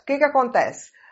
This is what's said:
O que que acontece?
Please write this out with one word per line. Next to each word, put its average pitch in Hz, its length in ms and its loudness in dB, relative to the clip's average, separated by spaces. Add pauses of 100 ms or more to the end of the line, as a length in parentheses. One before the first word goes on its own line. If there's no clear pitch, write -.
O - 20 -20
que 277 140 -2
que 294 60 2
acontece? 247 640 0 (220)